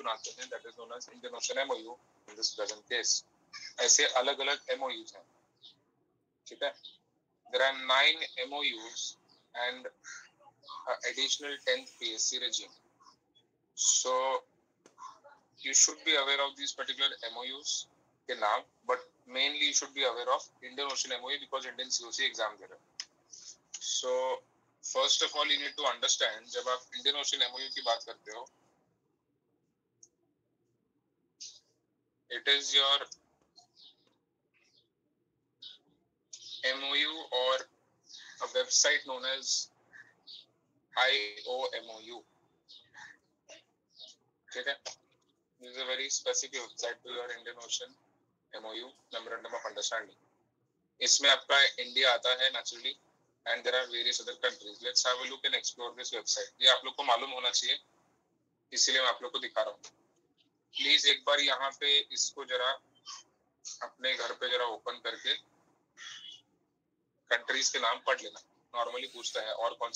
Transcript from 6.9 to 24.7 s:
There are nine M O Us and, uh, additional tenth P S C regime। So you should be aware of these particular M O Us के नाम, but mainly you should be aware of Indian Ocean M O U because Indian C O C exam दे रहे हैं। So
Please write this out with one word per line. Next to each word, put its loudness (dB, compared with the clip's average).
There 6
are 6
nine 6
M -6
O -4
Us -8
and, -6
uh, -10
additional -2
tenth 0
P -6
S -2
C -2
regime। -4
So 2
you 0
should 6
be 4
aware 2
of -4
these -6
particular -2
M -10
O -6
Us -4
के -2
नाम, 2
but 0
mainly 2
you 2
should 0
be 0
aware 2
of 2
Indian -4
Ocean -2
M -6
O -6
U -4
because -6
Indian -8
C 0
O -12
C 0
exam -2
दे -18
रहे -18
हैं। -20
So -2